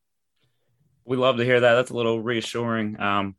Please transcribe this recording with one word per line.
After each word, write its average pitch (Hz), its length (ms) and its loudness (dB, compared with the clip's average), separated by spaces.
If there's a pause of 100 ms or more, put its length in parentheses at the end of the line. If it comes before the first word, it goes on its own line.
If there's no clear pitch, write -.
(1040)
We 123 120 -4
love 127 200 2
to 117 80 0
hear 123 140 4
that. 120 160 6
That's 123 160 0
a 120 40 -10
little 117 260 0
reassuring. 113 760 -4
Um, 101 400 -2